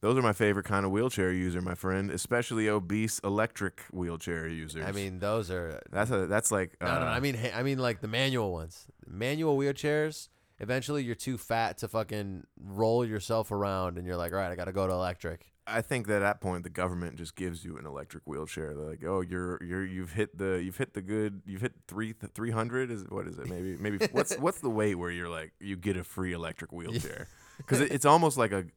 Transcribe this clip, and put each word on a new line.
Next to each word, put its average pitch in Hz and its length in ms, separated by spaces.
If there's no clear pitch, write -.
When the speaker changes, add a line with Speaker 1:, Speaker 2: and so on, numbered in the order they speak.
Speaker 1:
Those 113 160
are 131 60
my 113 100
favorite 101 320
kind 98 220
of 95 60
wheelchair 104 400
user, 90 280
my 90 140
friend, 95 380
especially 113 560
obese 104 560
electric 101 560
wheelchair 85 560
users. 80 400
Speaker 2:
I 98 60
mean, 98 260
those 101 320
are 85 400
Speaker 1:
That's 107 220
a, 95 140
that's 104 260
like, 95 280
Speaker 2:
No, 90 60
no, 85 140
no, 80 60
Speaker 1:
uh, - 40
Speaker 2:
I 117 100
mean, 139 140
ha-, 117 240
I 127 60
mean, 135 140
like, 120 220
the 107 60
manual 117 460
ones. 85 340
Manual 143 500
wheelchairs, 151 680
eventually 127 420
you're 117 140
too 131 200
fat 113 420
to 110 100
fucking 104 580
roll 110 440
yourself 110 460
around, 95 480
and 90 80
you're 90 100
like, 85 160
"All 92 60
right, 92 140
I - 40
gotta 90 160
go 95 140
to 95 60
electric." 87 600
Speaker 1:
I 113 160
think 120 240
that 104 100
at 101 40
that 101 200
point 90 240
the 87 60
government 87 460
just 82 180
gives 87 300
you 80 120
an 67 100
electric 73 400
wheelchair. 76 480
They're 73 160
like, 76 140
"Oh, 92 160
you're, 90 420
you're, 90 220
you've 92 280
hit 101 260
the, 95 240
you've 92 140
hit - 180
the 101 80
good, 101 440
you've 95 160
hit - 120
three, 110 240
th-, - 220
three 117 160
hundred." 120 400
Is, 101 180
what 98 180
is 82 120
it? - 100
Maybe, 90 280
maybe 101 300
Speaker 2:
<laughs> - 60
Speaker 1:
what's, - 260
what's 165 220
the 131 100
weight 107 260
where 87 140
you're 87 180
like, 80 320
you 98 160
get 92 200
a 90 80
free 92 280
electric 82 400
Speaker 2:
<laughs> 85 60
Speaker 1:
wheelchair? - 480
'Cause 127 140
it, 143 120
it's 139 120
almost 151 340
like 110 140
a 95 120